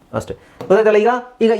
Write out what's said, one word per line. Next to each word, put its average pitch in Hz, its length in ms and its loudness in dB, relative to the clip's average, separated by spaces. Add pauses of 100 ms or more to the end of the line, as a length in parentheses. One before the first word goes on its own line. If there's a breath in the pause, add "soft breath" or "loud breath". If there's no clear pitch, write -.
(140)
ಅಷ್ಟೇ, - 200 -8 (260 loud breath)
ಗೊತ್ತಾಯ್ತಲ್ಲ? 214 380 2
ಈಗ, 214 100 2 (340)
ಈಗ 226 180 2